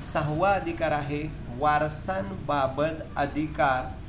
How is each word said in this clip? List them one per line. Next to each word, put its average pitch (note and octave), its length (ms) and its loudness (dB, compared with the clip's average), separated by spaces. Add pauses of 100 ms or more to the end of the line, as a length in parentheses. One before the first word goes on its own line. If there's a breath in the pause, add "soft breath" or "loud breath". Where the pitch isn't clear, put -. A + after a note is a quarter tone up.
(140)
सहावा D#3 380 2
अधिकार E3+ 400 0
आहे D3 320 0 (360)
वारसांबाबत D3+ 1400 0 (120)
अधिकार C#3 920 0